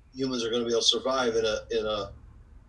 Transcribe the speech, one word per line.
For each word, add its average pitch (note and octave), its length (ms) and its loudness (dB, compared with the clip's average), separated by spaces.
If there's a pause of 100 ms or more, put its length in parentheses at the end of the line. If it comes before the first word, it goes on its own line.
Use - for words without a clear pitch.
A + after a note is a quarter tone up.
(160)
humans C3 300 -2
are A2 40 -2
gonna A#2+ 140 0
be A#2 80 -2
able A2+ 80 4
to - 80 2
survive A#2+ 480 2
in A2+ 80 2
a, G#2+ 140 2 (140)
in A2 140 0
a, G#2 260 -2 (580)